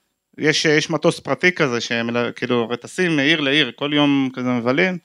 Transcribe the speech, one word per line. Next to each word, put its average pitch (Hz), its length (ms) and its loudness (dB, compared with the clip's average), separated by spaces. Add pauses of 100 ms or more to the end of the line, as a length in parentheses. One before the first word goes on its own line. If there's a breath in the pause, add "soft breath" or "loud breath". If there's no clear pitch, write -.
(380)
יש, 147 280 0
יש 151 240 2
מטוס 165 300 0
פרטי 165 320 0
כזה, 127 300 0
שהם, 117 280 -4 (260)
כאילו, 120 280 0
הרי 117 140 -6
טסים 165 380 -2
מעיר 151 260 2
לעיר, 139 340 0
כל 143 180 -6
יום 143 400 2
כזה 127 160 -4
מבלים, 135 560 0